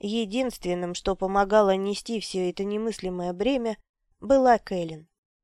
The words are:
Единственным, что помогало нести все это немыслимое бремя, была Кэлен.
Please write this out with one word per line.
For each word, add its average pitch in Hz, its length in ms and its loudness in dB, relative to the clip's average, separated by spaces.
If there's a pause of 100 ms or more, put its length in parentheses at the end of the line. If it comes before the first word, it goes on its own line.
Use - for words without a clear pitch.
Единственным, 202 920 -4
что 190 220 -2
помогало 196 600 4
нести 202 440 -4
все 185 300 -4
это 196 140 -6
немыслимое 185 680 -4
бремя, 226 460 -2 (420)
была 254 380 6
Кэлен. 165 500 -8 (360)